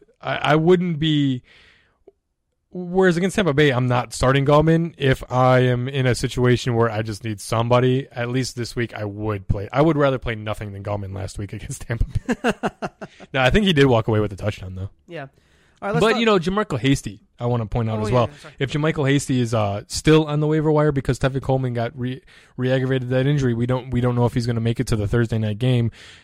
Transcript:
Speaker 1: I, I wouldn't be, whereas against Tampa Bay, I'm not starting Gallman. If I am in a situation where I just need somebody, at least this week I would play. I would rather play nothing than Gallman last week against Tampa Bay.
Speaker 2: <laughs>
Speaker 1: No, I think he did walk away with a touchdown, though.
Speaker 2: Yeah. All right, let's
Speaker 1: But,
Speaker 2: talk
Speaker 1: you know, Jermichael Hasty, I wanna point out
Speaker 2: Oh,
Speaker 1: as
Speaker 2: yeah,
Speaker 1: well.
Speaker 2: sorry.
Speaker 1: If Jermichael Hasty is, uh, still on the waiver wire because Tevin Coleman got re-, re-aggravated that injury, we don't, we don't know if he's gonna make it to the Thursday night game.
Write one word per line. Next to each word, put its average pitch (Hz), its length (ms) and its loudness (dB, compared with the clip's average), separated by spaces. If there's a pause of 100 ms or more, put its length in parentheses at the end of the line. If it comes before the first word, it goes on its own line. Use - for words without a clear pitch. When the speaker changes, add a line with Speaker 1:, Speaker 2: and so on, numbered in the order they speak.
(200)
Speaker 1:
I, 135 160 -6
I 143 200 2
wouldn't 170 440 2
be, 143 420 0 (1300)
whereas 180 460 2
against 180 200 -2
Tampa 175 180 2
Bay, 147 160 6
I'm 127 180 0
not 123 240 0
starting 135 320 2
Gallman. 160 540 4
If 131 320 0
I 127 300 4
am 123 280 0
in 135 180 -2
a 123 80 2
situation 123 600 0
where 113 160 2
I 107 120 -4
just 110 220 -10
need 107 160 -8
somebody, 123 720 0
at 120 160 -8
least 123 280 -4
this 120 200 -10
week 120 180 -6
I 110 100 -8
would 104 440 -6
play. 104 240 -2
I 131 100 2
would 160 140 2
rather 139 220 2
play 120 160 -6
nothing 107 380 -8
than 98 100 -12
Gallman 98 320 -6
last 95 240 -10
week 104 140 -10
against - 300 -12
Tampa - 220 -4
Bay. - 480 -2
Speaker 2:
<laughs> - 560 -10 (240)
Speaker 1:
No, 135 100 0
I 127 80 4
think 208 160 4
he 190 60 4
did 139 140 6
walk 117 220 2
away 107 120 2
with 104 120 -2
a 98 40 -12
touchdown, 95 380 -6
though. 92 160 -10 (160)
Speaker 2:
Yeah. 160 200 -14 (540)
All 202 80 -6
right, 208 60 -2
let's 160 100 0
Speaker 1:
But, 226 80 4
Speaker 2:
talk 226 80 0
Speaker 1:
you 233 60 2
know, 214 120 6
Jermichael 175 400 -2
Hasty, 127 420 0 (180)
I 120 80 -4
wanna 120 200 -2
point 113 220 -2
out 110 120 -2
Speaker 2:
Oh, - 20 -4
Speaker 1:
as 107 80 -2
Speaker 2:
yeah, 113 40 2
Speaker 1:
well. 123 160 2 (100)
Speaker 2:
sorry. - 180 -20
Speaker 1:
If 131 140 -4
Jermichael 151 360 -2
Hasty 135 320 0
is, 117 140 -2
uh, 104 320 -2
still 156 400 4
on 147 140 -2
the 151 60 0
waiver 156 260 0
wire 151 200 2
because 135 260 -2
Tevin 135 240 -2
Coleman 131 300 -2
got 117 260 -6
re-, 127 220 -6 (360)
re-aggravated 131 540 -2
that 131 160 2
injury, 135 280 2
we 117 120 -2
don't, 127 240 -2
we 120 100 0
don't 123 140 2
know 120 120 4
if 113 80 -2
he's 120 120 -2
gonna 117 140 -2
make 113 200 0
it 120 80 -4
to 120 80 0
the 104 120 -2
Thursday 117 300 0
night 107 200 -2
game. 120 320 0 (340)